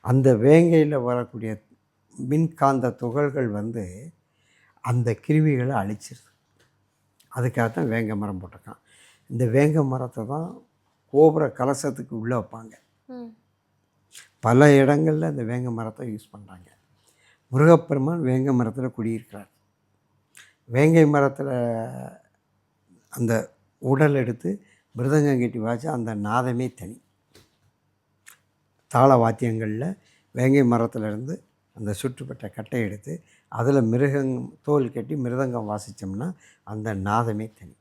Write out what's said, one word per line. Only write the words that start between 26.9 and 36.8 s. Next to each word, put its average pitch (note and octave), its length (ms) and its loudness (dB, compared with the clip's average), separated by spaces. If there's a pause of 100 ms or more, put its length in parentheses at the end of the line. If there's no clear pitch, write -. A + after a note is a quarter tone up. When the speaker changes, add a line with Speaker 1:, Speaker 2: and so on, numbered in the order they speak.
Speaker 1:
தாள C3+ 240 6
வாத்தியங்கள்ல A2+ 680 -2 (500)
வேங்கை C3 280 4
மரத்துல A#2 440 0
இருந்து B2 280 -8 (400)
அந்த G#2 180 -8
சுற்றுப்பட்ட B2+ 560 -10
கட்டை A#2 320 -8
எடுத்து G#2+ 320 -8 (380)
அதுல B2+ 300 0
மிருகங்-, C3 680 -2 (120)
தோல் D3 300 0
கட்டி B2+ 240 -10
மிருதங்கம் B2 540 -4
வாசிச்சோம்னா G#2 580 -8 (360)
அந்த G#2+ 320 -10